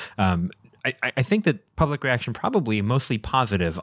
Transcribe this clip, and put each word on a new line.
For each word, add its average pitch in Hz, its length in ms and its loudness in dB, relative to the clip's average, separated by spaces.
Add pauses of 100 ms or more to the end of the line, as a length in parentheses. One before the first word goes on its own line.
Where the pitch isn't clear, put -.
(180)
um, 90 320 2 (320)
I, 131 200 -4
I, 127 160 -2
I 131 40 4
think 208 220 0
that - 320 -2
public 147 260 0
reaction 127 300 0
probably 117 480 0
mostly 120 380 0
positive 101 640 0